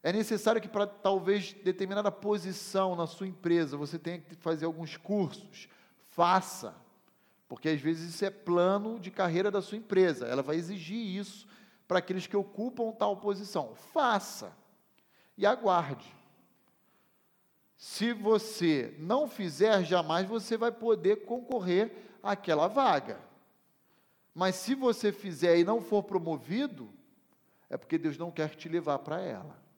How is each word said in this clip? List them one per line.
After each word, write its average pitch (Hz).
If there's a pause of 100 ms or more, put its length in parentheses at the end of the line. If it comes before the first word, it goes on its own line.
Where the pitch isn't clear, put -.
É 170
necessário 220
que 214
para, 202
talvez, 190
determinada 196
posição 190
na 170
sua 190
empresa, 170
você 147
tenha 170
que 165
fazer 160
alguns 160
cursos. - (400)
Faça, 175 (720)
porque 156
às 151
vezes 165
isso 202
é 190
plano 196
de 185
carreira 185
da 196
sua 208
empresa. 180
Ela 127
vai 147
exigir 175
isso 196 (400)
para 180
aqueles 185
que -
ocupam 220
tal 208
posição. 196
Faça 226 (840)
e 196
aguarde. 185 (1600)
Se -
você 190
não 240
fizer, 190
jamais 170
você 226
vai 233
poder 214
concorrer 220 (300)
àquela 180
vaga. 202 (1120)
Mas 185
se 247
você 233
fizer 170
e 170
não 214
for 202
promovido, 165 (760)
é -
porque -
Deus 156
não 170
quer 156
te -
levar 156
para 160
ela. 143 (160)